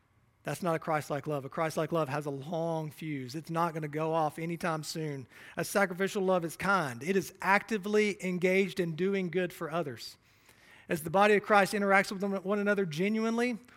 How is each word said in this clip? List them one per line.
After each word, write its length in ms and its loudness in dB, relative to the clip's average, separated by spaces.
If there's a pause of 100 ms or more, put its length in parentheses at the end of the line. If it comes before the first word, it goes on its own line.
(440)
That's 180 -6
not 140 0
a 40 -4
Christ-like 460 -4
love. 200 -4
A 40 -10
Christ-like 420 -2
love 160 0
has 200 -4
a 20 -4
long 600 -4
fuse. 420 -8
It's 160 -10
not 240 0
gonna 140 -6
go 260 -2
off 240 0
anytime 460 -4
soon. 420 -6 (320)
A 80 -2
sacrificial 560 0
love 240 2
is 100 -6
kind. 460 0
It 140 0
is 260 0
actively 840 2
engaged 560 2
in 160 -2
doing 360 0
good 200 -2
for 200 -8
others. 460 -6 (680)
As 140 -2
the 80 -6
body 240 6
of 80 6
Christ 320 6
interacts 380 4
with 100 -6 (240)
one 140 0
another 260 2
genuinely, 720 0 (200)